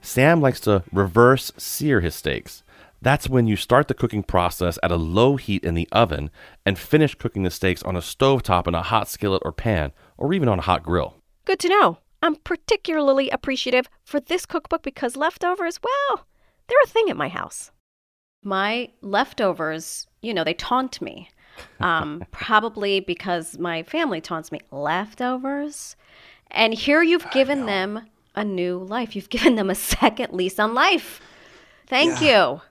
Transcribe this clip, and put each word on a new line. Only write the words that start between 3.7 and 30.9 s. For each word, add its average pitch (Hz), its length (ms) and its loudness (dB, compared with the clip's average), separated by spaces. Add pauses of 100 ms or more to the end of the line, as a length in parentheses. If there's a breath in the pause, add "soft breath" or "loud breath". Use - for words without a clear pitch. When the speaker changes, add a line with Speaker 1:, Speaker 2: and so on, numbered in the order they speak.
Speaker 1:
the 127 40 0
cooking 110 300 -2
process 87 580 0
at 85 80 0
a 87 60 2
low 95 400 4
heat 104 300 -4
in 85 100 0
the 85 160 -2
oven 76 400 0 (340 loud breath)
and 98 140 0
finish 151 340 4
cooking - 300 -4
the 90 80 0
steaks 90 320 -2
on 92 140 -4
a - 20 -2
stovetop 117 680 2
in 85 60 0
a 85 80 -2
hot 107 280 -2
skillet 95 340 -2
or 80 80 -4
pan, 80 400 -2 (260 soft breath)
or 147 160 -2
even 170 140 2
on 98 120 2
a - 40 -6
hot 90 180 2
grill. 82 340 -2 (280)
Speaker 2:
Good 381 160 0
to 349 100 -2
know. 330 280 4 (260)
I'm 311 140 0
particularly 302 920 0
appreciative 254 600 -2 (160)
for 285 160 -4
this 349 240 -4
cookbook - 360 -4
because 254 360 -6
leftovers, 339 680 -4
well, 554 420 -2 (420)
they're 523 180 4
a - 20 -12
thing 440 220 0
at - 80 -4
my 143 100 -2
house. - 440 -10 (720)
My 202 460 -2 (120)
leftovers, 185 1040 -4 (140)
you 226 120 -6
know, 170 120 0
they - 80 0
taunt - 480 -2
me. - 280 -14 (520 loud breath)
Um, 160 460 -2
<laughs> - 40 -20
probably 214 680 0
because 175 580 -6
my 170 240 -4
family 269 380 -4
taunts 160 320 -10
me. 151 80 -10 (100)
"Leftovers?" 247 1300 -6 (520 soft breath)
And 220 240 2
here 285 300 4
you've 339 220 4
Speaker 3:
I - 60 -14
Speaker 2:
given 269 300 2
Speaker 3:
know. 247 40 -4
Speaker 2:
them 208 420 -4 (280)
a 208 80 -4
new 180 340 -2
life. 214 380 -6
You've 196 160 -10
given 247 240 4
them 202 160 0
a 196 40 0
second - 560 0
lease 185 280 -4
on 214 160 0
life. 330 440 0 (680 soft breath)